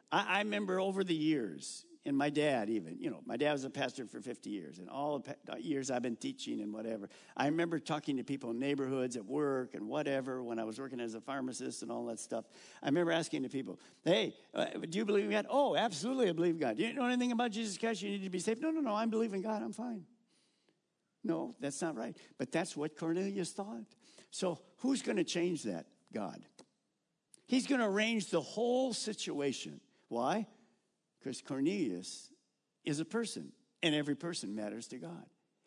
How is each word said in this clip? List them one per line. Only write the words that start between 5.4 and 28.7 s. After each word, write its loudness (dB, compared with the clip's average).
pa-, -8
years -2
I've 0
been -2
teaching -4
and -4
whatever, -6
I 4
remember 4
talking 0
to -2
people -4
in -2
neighborhoods, 2
at -6
work, 0
and -6
whatever, 0
when -4
I 0
was -4
working -6
as -4
a -8
pharmacist -4
and -6
all -4
that -6
stuff. -4
I -4
remember 6
asking 2
the -4
people, -4
"Hey, 4
uh, 2
do -2
you 2
believe 6
in 0
God?" 4
"Oh, 6
absolutely, 2
I 4
believe 4
in -2
God." 2
"Do 4
you 0
know 0
anything 4
about 2
Jesus -2
Christ? 0
You -2
need -2
to -4
be -2
saved?" 0
"No, 2
no, 2
no, 2
I 2
believe 2
in 0
God, -2
I'm -4
fine." -6
No, -2
that's -4
not -2
right. -6
But -4
that's -2
what -2
Cornelius -2
thought. -8
So -2
who's 0
gonna 2
change 0
that? -4
God. -6
He's 2
gonna 4
arrange 2
the 4
whole 2